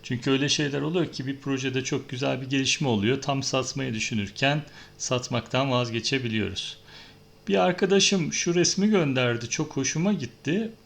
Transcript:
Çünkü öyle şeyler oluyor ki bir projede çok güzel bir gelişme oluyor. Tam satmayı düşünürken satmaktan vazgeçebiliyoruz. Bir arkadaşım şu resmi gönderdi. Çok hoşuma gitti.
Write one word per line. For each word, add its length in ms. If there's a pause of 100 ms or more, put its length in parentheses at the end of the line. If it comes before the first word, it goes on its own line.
Çünkü 280
öyle 180
şeyler 320
oluyor 300
ki 160
bir 100
projede 460
çok 260
güzel 320
bir 80
gelişme 380
oluyor. 340
Tam 220
satmayı 500
düşünürken 720 (340)
satmaktan 760
vazgeçebiliyoruz. 1040 (720)
Bir 80
arkadaşım 760
şu 220
resmi 340
gönderdi. 600
Çok 280
hoşuma 360
gitti. 580 (140)